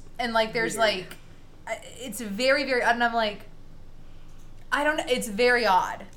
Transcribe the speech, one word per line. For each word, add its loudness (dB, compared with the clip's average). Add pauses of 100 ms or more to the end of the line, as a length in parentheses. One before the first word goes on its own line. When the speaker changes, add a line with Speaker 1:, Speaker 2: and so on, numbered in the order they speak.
(180)
Speaker 1:
And, -2
like, 2
there's, 0
Speaker 2:
Weird. 2
Speaker 1:
like, -14 (520)
uh, -4 (260)
it's -8
very, 2
very, 2
and 4
I'm 2
like, 0 (1300)
I 4
don't, 2 (100)
it's 0
very 4
odd. 2 (120)